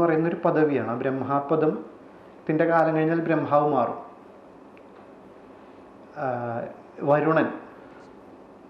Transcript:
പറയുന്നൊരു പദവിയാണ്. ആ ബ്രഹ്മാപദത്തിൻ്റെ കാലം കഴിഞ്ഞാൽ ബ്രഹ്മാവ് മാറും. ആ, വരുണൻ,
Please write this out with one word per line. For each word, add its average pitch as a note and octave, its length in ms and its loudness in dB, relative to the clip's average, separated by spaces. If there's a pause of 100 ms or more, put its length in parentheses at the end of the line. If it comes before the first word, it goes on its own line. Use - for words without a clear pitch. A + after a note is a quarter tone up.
പറയുന്നൊരു E3 440 0
പദവിയാണ്. D3+ 480 0
ആ - 80 -6
ബ്രഹ്മാപദത്തിൻ്റെ D3+ 1700 -2
കാലം D#3+ 260 4
കഴിഞ്ഞാൽ D#3+ 300 0
ബ്രഹ്മാവ് D3+ 480 2
മാറും. A#2 240 -2 (2250)
ആ, - 20 -2 (840)
വരുണൻ, D3+ 380 2 (1200)